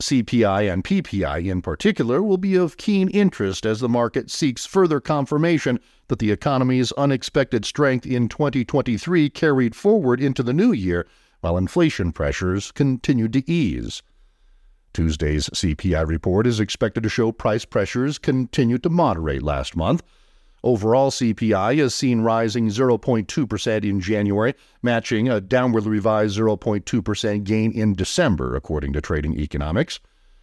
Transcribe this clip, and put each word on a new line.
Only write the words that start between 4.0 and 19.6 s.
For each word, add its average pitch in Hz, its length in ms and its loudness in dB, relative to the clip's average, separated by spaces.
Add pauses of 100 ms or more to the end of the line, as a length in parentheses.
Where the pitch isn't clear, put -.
seeks 131 340 -2
further 170 340 2
confirmation 151 800 0 (280)
that - 100 -2
the 104 140 0
economy's 127 640 0
unexpected 135 720 0
strength 131 420 0
in 123 200 0
twenty 135 380 -2
twenty-three 147 640 0
carried 131 460 2
forward 156 440 2
into 135 220 0
the 123 120 -2
new 214 180 4
year, 92 340 0 (360)
while 85 140 0
inflation 95 560 0
pressures 90 600 -4
continued 127 640 0
to 135 140 -2
ease. 78 540 -2 (920)
Tuesday's 76 600 0
C 78 220 -2
P 90 180 -2
I 78 80 0
report 90 460 0
is 117 120 0
expected 110 440 -2
to 110 60 -2
show 113 220 0
price 110 340 -2
pressures 123 520 -2
continued 127 680 0
to 170 60 0
moderate 82 540 0
last 69 320 -4